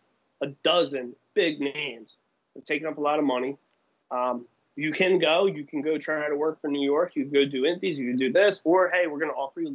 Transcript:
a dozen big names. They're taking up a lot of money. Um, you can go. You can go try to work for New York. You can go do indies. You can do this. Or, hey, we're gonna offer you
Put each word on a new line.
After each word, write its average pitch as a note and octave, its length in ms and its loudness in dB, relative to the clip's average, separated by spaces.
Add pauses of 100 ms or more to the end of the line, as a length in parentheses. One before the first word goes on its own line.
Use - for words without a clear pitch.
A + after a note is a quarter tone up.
(420)
a E3 60 -4
dozen C#3 680 -2 (180)
big D#3+ 280 2
names. C#3 560 -8 (360)
They're C3+ 100 -18
taking D#3 240 -4
up C#3+ 100 -6
a D3+ 40 -8
lot D3 160 2
of D#3 60 2
money. C3 340 0 (520)
Um, B2 360 -2 (300)
you D3+ 160 -2
can F#3 280 2
go. E3 260 4
You D3+ 180 -2
can C#3+ 180 -6
go D#3 160 0
try D3+ 300 -4
to D3 80 -2
work D#3 240 -2
for - 80 -6
New C#3+ 160 -2
York. D3+ 320 2
You C#3+ 80 -2
can C#3+ 100 -6
go C#3 120 6
do C#3 200 -2
indies. F3 320 -2
You B2 120 -4
can B2 80 -2
do B2+ 160 0
this. G3 320 4
Or, F3+ 240 4
hey, F3+ 180 0
we're D3 120 -8
gonna D3+ 120 -2
offer C3+ 300 -8
you D3+ 140 -6